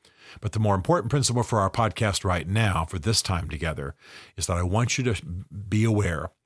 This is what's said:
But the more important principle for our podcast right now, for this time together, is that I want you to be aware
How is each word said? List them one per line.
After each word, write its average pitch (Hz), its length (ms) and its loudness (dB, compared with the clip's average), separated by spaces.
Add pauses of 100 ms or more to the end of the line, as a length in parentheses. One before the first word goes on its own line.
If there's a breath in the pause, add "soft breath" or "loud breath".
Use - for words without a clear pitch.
(400 loud breath)
But 104 120 -6
the 110 80 -2
more 104 160 4
important 117 340 2
principle 123 320 2
for 113 160 0
our 98 120 4
podcast 107 540 0
right 90 220 0
now, 95 380 2
for 87 160 -6
this 104 200 0
time 85 300 -2
together, 73 460 -6 (400 loud breath)
is - 100 -4
that 90 100 0
I 87 60 0
want 107 340 0
you 131 80 0
to 117 120 0 (520)
be 107 140 2
aware 95 480 0 (140)